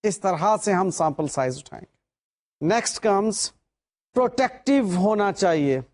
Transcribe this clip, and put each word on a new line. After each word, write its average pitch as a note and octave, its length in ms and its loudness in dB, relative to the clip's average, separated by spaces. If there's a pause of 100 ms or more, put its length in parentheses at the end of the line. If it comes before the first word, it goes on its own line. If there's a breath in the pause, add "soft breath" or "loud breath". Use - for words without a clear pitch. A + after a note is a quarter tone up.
اس G#3 160 -2
طرح F#3+ 440 0
سے G#3 80 0
ہم F#3 180 2
سیمپل D3+ 380 -2
سائز C3 300 -4
اٹھائیں - 260 -18
گے۔ - 800 -14
نیکسٹ A3+ 360 -2
کمز G3+ 480 0 (680)
پروٹیکٹیو B3+ 800 0
ہونا G3+ 360 2
چاہیے۔ D3 480 2 (140)